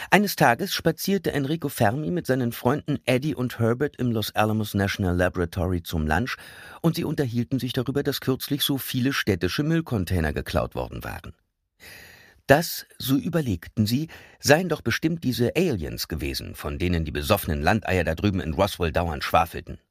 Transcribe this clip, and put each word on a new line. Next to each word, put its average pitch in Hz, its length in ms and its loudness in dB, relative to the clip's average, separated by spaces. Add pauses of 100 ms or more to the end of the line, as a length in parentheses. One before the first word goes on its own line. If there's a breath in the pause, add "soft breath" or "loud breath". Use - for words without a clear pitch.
(100)
eines 196 260 4
Tages 139 380 4
spazierte 170 580 -2
Enrico 147 380 -2
Fermi 135 400 2
mit 175 160 -2
seinen 127 260 0
Freunden 139 540 0
Eddie 131 280 2
und 123 240 -4
Herbert 123 380 2
im 123 140 0
Los 110 240 -2
Alamos 107 400 2
National 98 420 2
Laboratory 90 680 0
zum 78 240 -2
Lunch 85 300 0 (460 loud breath)
und 165 120 2
sie - 100 -4
unterhielten 127 540 -2
sich 123 140 -4
darüber, 131 300 -2
dass 139 180 -2
kürzlich 135 400 -2
so 143 160 0
viele 131 380 -2
städtische 95 480 0
Müllcontainer 95 720 0
geklaut - 400 -2
worden 60 300 -8
waren. - 280 -12 (1160 loud breath)
Das, - 380 4 (100)
so 131 200 2
überlegten 131 680 0
sie, 131 240 0 (320 loud breath)
seien 160 300 4
doch 156 100 -4
bestimmt 160 420 -2
diese 120 320 0
Aliens 92 540 -2
gewesen, 71 460 -6
von 73 240 -8
denen 85 260 0
die 73 60 -8
besoffenen 73 500 0
Landeier 90 440 2
da 80 100 0
drüben 95 260 0
in 76 140 -4
Roswell 90 360 0
dauernd 80 320 -2
schwafelten. 82 560 -2 (120)